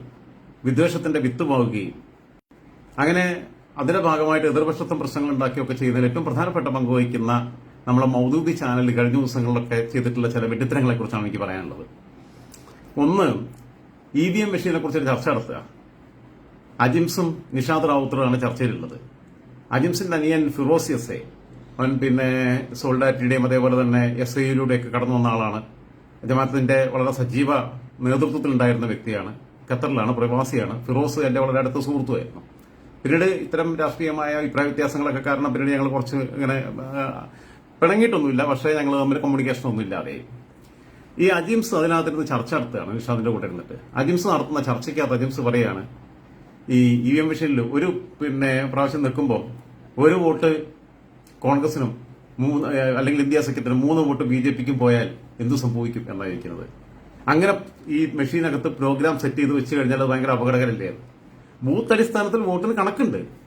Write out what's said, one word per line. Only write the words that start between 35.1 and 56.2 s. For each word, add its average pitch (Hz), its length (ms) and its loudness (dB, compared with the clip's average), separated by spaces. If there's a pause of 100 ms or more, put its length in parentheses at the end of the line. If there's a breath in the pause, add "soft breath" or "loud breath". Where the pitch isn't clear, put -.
കാരണം 139 240 0
പിന്നീട് 135 180 0
ഞങ്ങൾ 139 180 0
കുറച്ച് 135 260 -2
ഇങ്ങനെ, 131 480 -2 (180)
ആ, 135 460 -6 (540 loud breath)
പിണങ്ങിയിട്ടൊന്നുമില്ല, 170 600 4
പക്ഷേ 143 300 0
ഞങ്ങൾ 143 260 0
തമ്മിൽ 139 200 2
കമ്മ്യൂണിക്കേഷൻ 131 500 0
ഒന്നും 107 140 -2
ഇല്ലാതെ. 87 300 -6 (1040 loud breath)
ഈ 175 80 6
അജിംസ് 202 480 0
അതിനകത്തിരുന്ന് 160 520 0
ചർച്ച - 260 -2
നടത്തുകയാണ് 113 420 -4
നിഷാദിന്റെ 117 360 -2
കൂടെ 101 140 -4
ഇരുന്നിട്ട്. 90 300 -10 (200)
അജിംസ് 175 320 0
നടത്തുന്ന 147 360 0
ചർച്ചയ്ക്കകത്ത് 131 500 -2
അജിംസ് 131 280 -2
പറയുകയാണ്, 117 400 0 (880)
ഈ 127 100 4 (300)
ഇ 139 40 4
വി 156 60 4
എം 156 80 2
മെഷീനിൽ 151 340 0
ഒരു, 143 260 0 (340)
പിന്നെ, 135 300 0 (220)
പ്രാവശ്യം 139 300 0
നിൽക്കുമ്പോൾ 127 380 0 (560)
ഒരു 156 160 6
വോട്ട് 160 520 2 (720)
കോൺഗ്രസിനും 139 520 0 (480)
മൂന്ന്, 147 280 0
ഏ, 131 320 2
അല്ലെങ്കിൽ 143 220 2
ഇന്ത്യ 139 200 4
സഖ്യത്തിനും 127 380 0
മൂന്ന് 156 220 4
വോട്ട് 139 220 0
ബി 123 180 0
ജെ 135 100 2
പിക്കും 123 260 -2
പോയാൽ 120 320 4 (300)
എന്ത് 120 160 0
സംഭവിക്കും 117 540 -2
എന്നാണ് 95 200 -6